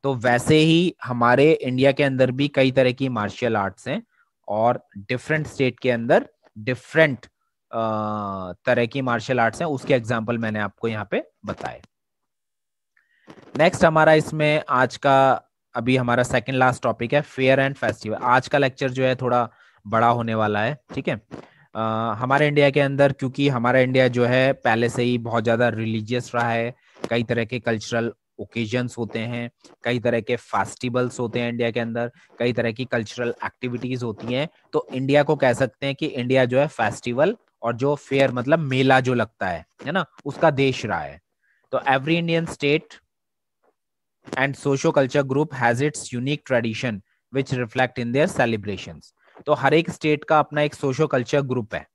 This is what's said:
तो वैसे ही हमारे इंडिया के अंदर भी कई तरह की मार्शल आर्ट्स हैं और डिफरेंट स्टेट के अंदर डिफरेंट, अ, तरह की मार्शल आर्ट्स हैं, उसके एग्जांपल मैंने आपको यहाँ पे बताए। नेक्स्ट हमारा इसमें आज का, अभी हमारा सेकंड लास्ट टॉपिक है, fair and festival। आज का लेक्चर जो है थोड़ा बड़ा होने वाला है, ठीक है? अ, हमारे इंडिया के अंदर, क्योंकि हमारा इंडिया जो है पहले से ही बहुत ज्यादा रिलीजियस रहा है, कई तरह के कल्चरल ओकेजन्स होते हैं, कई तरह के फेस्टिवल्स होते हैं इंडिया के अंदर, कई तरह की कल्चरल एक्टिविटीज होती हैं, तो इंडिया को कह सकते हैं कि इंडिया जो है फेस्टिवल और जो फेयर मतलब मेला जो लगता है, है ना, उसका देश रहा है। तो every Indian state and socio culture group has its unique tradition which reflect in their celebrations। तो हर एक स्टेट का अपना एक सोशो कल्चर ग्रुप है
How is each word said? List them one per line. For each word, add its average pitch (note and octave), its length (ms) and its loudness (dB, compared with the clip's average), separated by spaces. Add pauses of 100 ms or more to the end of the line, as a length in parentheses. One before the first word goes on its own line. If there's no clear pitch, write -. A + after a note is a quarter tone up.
तो C#3 100 0
वैसे B2 440 2
ही E3 460 4
हमारे B2 480 4
इंडिया C3+ 400 2
के C#3+ 120 0
अंदर C3 280 2
भी C#3+ 160 -2
कई C3+ 240 2
तरह B2+ 200 4
की C3 180 -4
मार्शल A2 480 -2
आर्ट्स G2 300 -4
हैं G3 160 -6 (440)
और A2 400 0 (100)
डिफरेंट C3 500 -4
स्टेट B2+ 320 -2
के B2+ 120 0
अंदर A#2+ 380 2 (280)
डिफरेंट, B2+ 680 0 (460)
अ, A2+ 80 -6 (840)
तरह A#2+ 200 2
की C3+ 160 -6
मार्शल A#2+ 380 -2
आर्ट्स A2+ 220 0
हैं, E3+ 80 -2
उसके C3+ 240 -2
एग्जांपल A#2 440 -2
मैंने G#2+ 220 -4
आपको G#2 280 -6
यहाँ G#2+ 240 -6
पे A3 120 -4 (220)
बताए। - 360 -10 (1800)
नेक्स्ट E3+ 280 4
हमारा D#3+ 280 6
इसमें D3+ 560 2
आज B2+ 280 0
का, C3+ 440 4 (340)
अभी B2 220 0
हमारा B2 260 0
सेकंड B2+ 320 -2
लास्ट B2+ 280 2
टॉपिक A#2 300 -2
है, D3 100 2
fair C3 360 2
and C3+ 200 -2
festival। G#2+ 340 -4
आज B2 340 2
का D3 100 0
लेक्चर C3+ 320 0
जो C3 140 -2
है C3 120 2
थोड़ा B2 340 0 (380)
बड़ा A2+ 200 2
होने A#2 280 0
वाला G#2 280 0
है, C#3+ 180 -4 (140)
ठीक C3+ 120 -6
है? B2 140 -4 (540)
अ, G#2+ 40 -6 (380)
हमारे C#3 300 2
इंडिया C#3+ 220 4
के C#3 100 0
अंदर, C#3 320 2
क्योंकि C#3 380 -2
हमारा B2 300 2
इंडिया B2+ 280 4
जो B2 180 2
है C3 280 2
पहले A#2 360 0
से A#2+ 140 -2
ही B2 140 0
बहुत A#2 260 -2
ज्यादा A#2 260 2
रिलीजियस A2+ 680 -4
रहा A#2+ 140 0
है, A#2 260 -4 (340)
कई A#2 140 0
तरह A2+ 220 -2
के A#2+ 140 -8
कल्चरल A2+ 540 -4 (260)
ओकेजन्स A#2+ 580 -6
होते A#2 220 -6
हैं, A#2+ 320 -8 (320)
कई A#2+ 160 -2
तरह A#2 220 0
के A#2+ 140 -2
फेस्टिवल्स A#2+ 840 -4
होते A#2+ 200 -4
हैं A#2+ 100 -4
इंडिया A#2 220 -2
के A#2+ 80 -4
अंदर, A#2 320 -6 (280)
कई B2 140 0
तरह A#2 180 -2
की B2 140 -8
कल्चरल A#2+ 500 -4 (100)
एक्टिविटीज B2 580 -8
होती A2+ 300 -8
हैं, C#3+ 140 -4 (260)
तो D3+ 200 -2
इंडिया C#3 300 4
को D3+ 120 2
कह C3+ 180 2
सकते C#3 320 -2
हैं C#3 100 -4
कि D#3+ 100 -6
इंडिया B2+ 400 2
जो B2 140 0
है D3 80 2
फेस्टिवल B2 720 -2 (240)
और A#2 140 -2
जो C#3 200 0
फेयर C3+ 360 0
मतलब B2+ 280 0
मेला C3 400 4
जो B2+ 140 0
लगता G#2+ 340 -4
है, E2+ 180 -6 (200)
है C#3 60 -6
ना, F3+ 140 -2 (200)
उसका D3+ 260 2
देश C3 340 0
रहा F#2 140 -4
है। D2 220 -12 (500)
तो C3 60 -2
every C#3 440 0
Indian E3 360 -2
state D3 420 -2 (1400)
and C#3 300 -2
socio C#3+ 300 2
culture C#3 260 2
group C3+ 240 -2 (160)
has A#2+ 120 4
its D3 260 -2
unique C3+ 500 -6
tradition A2+ 500 -2 (340)
which C3+ 180 -2
reflect B2+ 460 -2
in A#2+ 140 -4
their D#3 260 0
celebrations। G2+ 760 -4 (300)
तो D3 80 0
हर C3+ 200 2
एक E3 160 2
स्टेट D3+ 340 -2
का D#3 160 4
अपना D3 220 -2
एक D3 120 -2
सोशो C#3+ 340 -2
कल्चर C#3+ 340 0
ग्रुप B2 340 -4
है C#2+ 200 -10